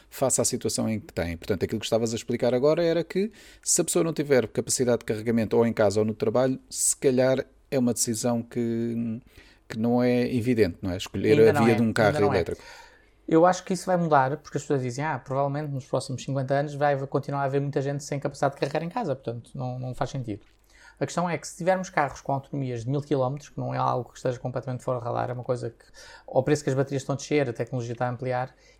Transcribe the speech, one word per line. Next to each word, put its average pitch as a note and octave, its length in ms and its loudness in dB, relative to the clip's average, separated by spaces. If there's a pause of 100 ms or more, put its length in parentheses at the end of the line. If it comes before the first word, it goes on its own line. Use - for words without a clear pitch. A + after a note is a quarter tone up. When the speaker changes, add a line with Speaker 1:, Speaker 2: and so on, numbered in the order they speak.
Speaker 1:
face - 320 0
à A#2 40 0
situação A2+ 440 -2
em A2 100 -2
que - 140 -12
têm? E2+ 240 -4
Portanto, - 260 -4
aquilo - 160 -2
que - 80 -6
estavas A2+ 260 0
a A#2 40 -2
explicar A#2+ 380 0
agora D3+ 280 2
era E3 220 0
que, G3 260 -2 (320)
se - 200 0
a - 20 -4
pessoa F3 180 0
não E3 120 -2
tiver C#3 340 2
capacidade A#2+ 520 0
de - 40 -18
carregamento A2+ 520 0
ou A#2 100 6
em A2+ 60 2
casa G#2+ 280 4
ou A2 60 2
no A2 80 -2
trabalho, B2+ 440 0 (100)
se - 280 -2
calhar B2+ 480 2 (260)
é C#3 80 0
uma A#2+ 140 4
decisão A#2 500 -2
que, A#2 800 -4 (480)
que - 100 -8
não A#2+ 240 2
é B2 320 2
evidente, A2 460 2
não F#2+ 100 -4
é? F2 60 -2
Escolher G#2 420 2
Speaker 2:
Ainda A2 120 8
Speaker 1:
a - 20 6
Speaker 2:
não A2 120 4
Speaker 1:
via A2+ 100 6
Speaker 2:
é, - 20 4
Speaker 1:
de A2+ 60 4
um A2+ 100 2
carro G#2+ 160 4
Speaker 2:
ainda G2 120 2
não - 120 4
é. - 40 2
Speaker 1:
elétrico. F2 260 -2 (640)
Speaker 2:
Eu E3 180 6
acho F3+ 180 2
que F#3+ 100 -4
isso F3 120 -6
vai F#3 100 2
mudar, D3 420 4
porque - 200 -8
as C#3+ 60 -6
pessoas C#3 180 0
dizem, B2+ 220 -4
"Ah, D#3 140 -4
provavelmente C#3+ 520 -2
nos C3 140 -6
próximos C3 400 -4
cinquenta C3+ 300 -2
anos D3 200 0
vai C#3+ 200 2 (120)
continuar C#3 360 -4
a - 20 0
haver C#3 160 0
muita C#3+ 200 -2
gente C#3+ 220 -4
sem C#3+ 160 -6
capacidade C#3 360 -2
de - 60 -20
carregar D3+ 220 -2
em E3+ 60 -6
casa, F3 260 -4
portanto, A#2 400 -8
não, B2+ 240 -6
não B2+ 160 -8
faz B2+ 160 -4
sentido." A#2+ 340 -8 (560)
A C#3+ 60 0
questão F3 220 -2
é E3 80 -2
que D#3+ 120 -12
se - 80 -16
tivermos F#3 340 0
carros C#3+ 300 -4
com - 120 -4
autonomias C3 520 -4
de B2 60 -4
mil C#3+ 100 0
quilómetros, C#3 480 -2
que - 100 -14
não B2+ 160 -6
é C3 40 -4
algo B2+ 320 -2
que - 80 -20
esteja B2 200 -4
completamente B2+ 460 -8
fora B2+ 160 -4
de A#2 40 -10
radar, A#2 240 -2
é B2 40 -6
uma B2 100 -8
coisa A#2+ 280 -4
que, - 140 -18 (400)
ao - 160 0
preço D3 220 2
que - 80 -2
as C3 60 0
baterias C3+ 260 0
estão C#3 120 -4
a - 20 -2
descer, C#3+ 320 0
a A#2+ 40 -4
tecnologia A#2+ 420 -6
está B2 120 -2
a B2 40 -4
ampliar, B2+ 440 -6 (260)